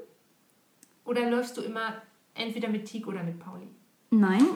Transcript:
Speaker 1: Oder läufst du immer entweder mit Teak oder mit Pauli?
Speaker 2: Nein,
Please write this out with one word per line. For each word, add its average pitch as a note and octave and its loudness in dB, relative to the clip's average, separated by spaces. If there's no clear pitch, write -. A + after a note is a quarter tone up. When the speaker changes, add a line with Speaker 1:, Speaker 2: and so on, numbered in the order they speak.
Speaker 1:
Oder A#3+ 0
läufst A#3+ -2
du A3+ -6
immer A3 -6
entweder A3 -6
mit G#3+ -2
Teak G#3+ -10
oder F#3+ -6
mit E3+ -6
Pauli? F3+ -16
Speaker 2:
Nein, G#3 6